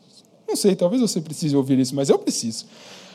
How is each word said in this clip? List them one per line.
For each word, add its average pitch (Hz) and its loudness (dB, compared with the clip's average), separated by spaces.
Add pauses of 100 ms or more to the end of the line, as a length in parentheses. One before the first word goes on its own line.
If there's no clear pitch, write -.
(460)
não 415 -2
sei, 196 4
talvez 185 0
você 214 0
precise 151 -2
ouvir 131 2
isso, 131 0
mas 139 0
eu 190 4
preciso. - -6 (480)